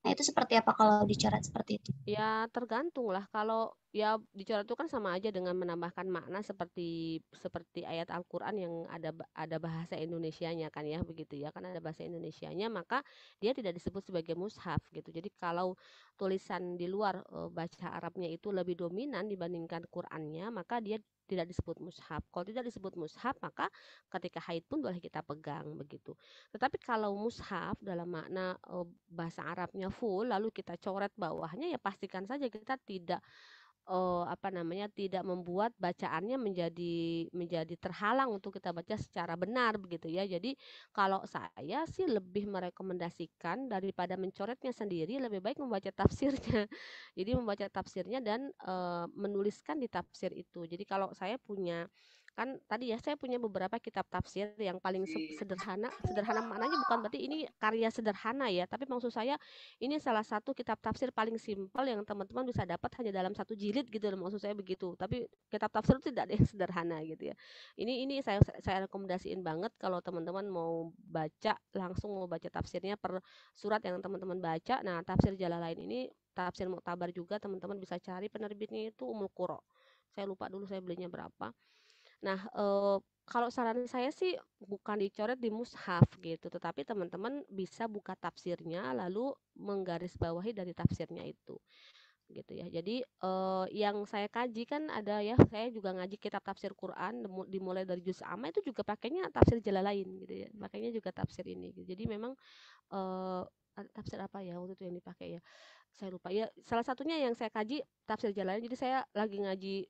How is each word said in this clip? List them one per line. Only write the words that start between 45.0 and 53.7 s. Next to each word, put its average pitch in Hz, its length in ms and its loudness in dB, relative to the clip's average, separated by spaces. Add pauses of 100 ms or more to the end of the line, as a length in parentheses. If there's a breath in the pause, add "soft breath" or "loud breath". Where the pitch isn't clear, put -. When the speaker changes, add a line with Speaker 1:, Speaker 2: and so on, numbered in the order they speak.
Speaker 2:
lebih 214 180 -2
baik 233 220 -2
membaca 208 320 0
tafsirnya. 233 760 4
<laughs> - 20 -16 (480 loud breath)
Jadi 196 200 0
membaca 202 320 0
tafsirnya 190 560 -4
dan, 240 260 0
eh, 175 540 -2 (100)
menuliskan 202 640 0
di 240 80 0
tafsir 180 480 -4
itu. 175 320 -10
Jadi 175 160 -8
kalau 196 300 0
saya 202 240 -2
punya, 175 480 -2 (500 soft breath)
kan 240 320 -4
tadi 233 240 0
ya, 226 80 0
saya 302 160 0
punya 247 240 -2
beberapa 196 400 0